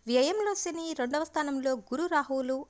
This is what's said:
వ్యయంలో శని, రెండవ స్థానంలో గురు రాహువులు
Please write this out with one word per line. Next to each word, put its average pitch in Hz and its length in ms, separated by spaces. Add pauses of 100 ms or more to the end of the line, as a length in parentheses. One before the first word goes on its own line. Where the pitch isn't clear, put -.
వ్యయంలో 330 540
శని, 330 240 (140)
రెండవ 262 300
స్థానంలో 269 440 (180)
గురు 285 220
రాహువులు 269 420 (160)